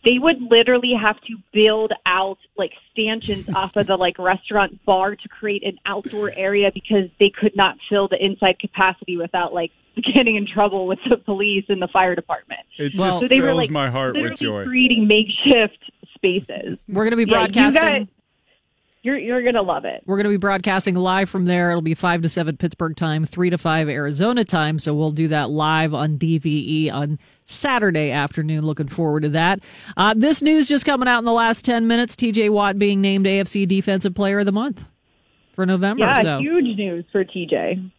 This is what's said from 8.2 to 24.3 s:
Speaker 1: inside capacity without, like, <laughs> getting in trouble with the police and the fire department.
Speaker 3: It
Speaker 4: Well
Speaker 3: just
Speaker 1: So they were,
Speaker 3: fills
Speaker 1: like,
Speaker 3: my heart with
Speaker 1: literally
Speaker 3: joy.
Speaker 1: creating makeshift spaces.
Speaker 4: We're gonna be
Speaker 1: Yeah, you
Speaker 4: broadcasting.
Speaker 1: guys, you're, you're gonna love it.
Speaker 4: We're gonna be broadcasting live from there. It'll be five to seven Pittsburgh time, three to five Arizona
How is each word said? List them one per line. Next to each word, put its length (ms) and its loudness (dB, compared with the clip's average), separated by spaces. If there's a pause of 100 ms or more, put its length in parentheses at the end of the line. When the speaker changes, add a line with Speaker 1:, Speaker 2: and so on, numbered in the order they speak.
Speaker 1:
inside 360 0
capacity 560 -2
without, 360 -4
like, 200 -4 (240)
<laughs> 180 -2
getting 220 4
in 100 -4
trouble 400 0
with 220 -2
the 80 4
police 520 -2
and 140 -2
the 60 -6
fire 260 2
department. 460 -10 (180)
Speaker 3:
It 180 -6
Speaker 4:
Well 120 0
Speaker 3:
just 140 0
Speaker 1:
So 60 -2
they 120 6
were, 80 2
Speaker 3:
fills 100 0
Speaker 1:
like, 120 -2
Speaker 3:
my 200 -2
heart 240 -2
with 260 -4
Speaker 1:
literally 240 -4
Speaker 3:
joy. 0 -
Speaker 1:
creating 440 2
makeshift 680 2 (360)
spaces. 640 -4 (100)
Speaker 4:
We're 160 -2
gonna 120 0
be 80 2
Speaker 1:
Yeah, 180 2
you 60 0
Speaker 4:
broadcasting. 340 4
Speaker 1:
guys, 240 0 (960)
you're, 160 -2
you're 240 -2
gonna 200 0
love 240 -4
it. 200 -8
Speaker 4:
We're 120 -2
gonna 100 0
be 80 2
broadcasting 580 0
live 360 2
from 160 -2
there. 240 2
It'll 120 0
be 120 0
five 280 0
to 60 0
seven 300 -2
Pittsburgh 360 -4
time, 300 -2
three 260 -2
to 80 -2
five 300 0
Arizona 560 -2